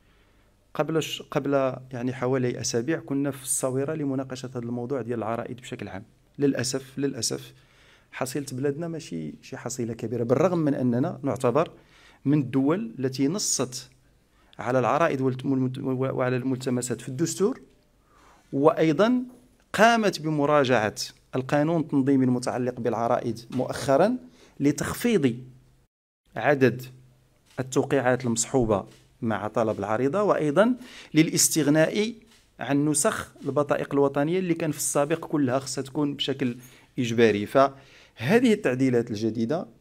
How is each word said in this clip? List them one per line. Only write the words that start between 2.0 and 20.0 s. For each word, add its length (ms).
حوالي 480
أسابيع 380
كنا 320
في 120
الصويرة 520
لمناقشة 520
هذا 120
الموضوع 440
ديال 160
العرائد 420
بشكل 280
عام. 160
للأسف، 600
للأسف 540
حصيلة 400
بلادنا 360
ماشي 540
شي 140
حصيلة 380
كبيرة، 300
بالرغم 340
من 160
أننا 480
نعتبر 480
من 140
الدول 600
التي 300
نصت 600
على 200
العرائد 420
والت-، 240
والمت-، 340
وعلى 580
الملتمسات 640
في 80
الدستور، 520
وأيضًا 680
قامت 480